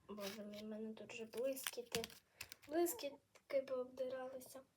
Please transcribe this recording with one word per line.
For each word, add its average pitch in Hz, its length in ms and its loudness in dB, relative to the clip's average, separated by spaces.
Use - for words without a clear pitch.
Боже 208 360 -4
мій, 208 180 -6
в 214 40 -6
мене 220 280 -4
тут 214 180 -10
вже 226 120 -6
блискіти. 240 800 0
Блискітки 302 920 4
пообдиралися. 262 1000 -2